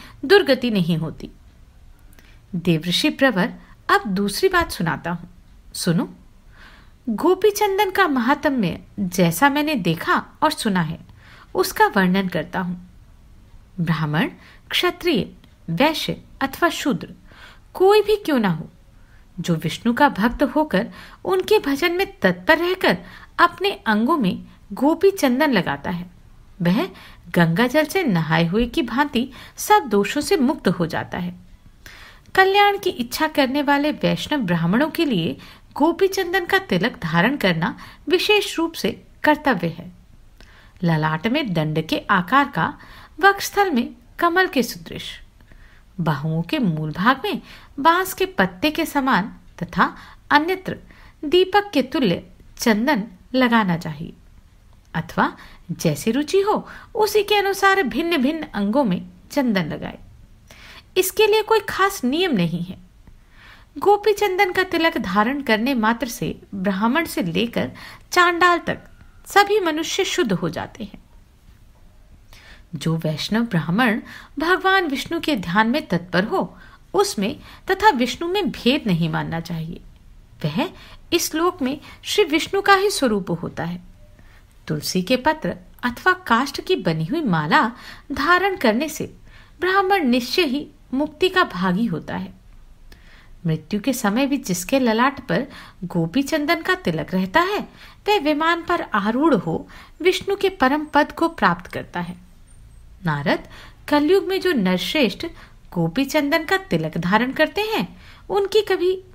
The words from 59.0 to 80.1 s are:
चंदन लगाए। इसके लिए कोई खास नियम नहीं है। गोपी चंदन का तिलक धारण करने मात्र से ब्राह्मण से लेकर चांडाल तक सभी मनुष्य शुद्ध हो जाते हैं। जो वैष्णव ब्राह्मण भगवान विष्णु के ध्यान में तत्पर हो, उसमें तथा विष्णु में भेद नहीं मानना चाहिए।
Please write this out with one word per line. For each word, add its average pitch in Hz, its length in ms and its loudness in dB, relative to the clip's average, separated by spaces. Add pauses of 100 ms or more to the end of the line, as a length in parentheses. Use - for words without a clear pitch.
चंदन 214 340 0
लगाए। - 340 -10 (1000)
इसके 392 300 4
लिए 427 140 4
कोई 440 180 2
खास 381 440 -2
नियम 311 320 0
नहीं 170 280 0
है। - 260 -12 (880)
गोपी 415 360 4
चंदन 392 380 0
का 381 120 2
तिलक 330 340 0
धारण 226 440 0
करने 233 320 0
मात्र 233 340 0
से - 340 -8 (140)
ब्राह्मण 202 500 0
से - 180 -4
लेकर 185 480 -4 (400)
चांडाल 349 480 4
तक - 200 -6 (480)
सभी 403 320 4
मनुष्य 330 460 -2
शुद्ध 269 280 0
हो 175 160 -2
जाते - 340 -10
हैं। - 200 -16 (1700)
जो 160 220 -2
वैष्णव 160 460 -2
ब्राह्मण 208 580 0 (380)
भगवान 370 480 2
विष्णु 302 320 -6
के 311 160 -2
ध्यान 196 320 0
में 302 200 -2
तत्पर 170 360 0
हो, 277 340 -2 (360)
उसमें 294 460 0 (320)
तथा 392 180 4
विष्णु 262 400 0
में 359 220 0
भेद 285 360 0
नहीं 165 220 0
मानना 160 300 -4
चाहिए। 165 420 -8 (640)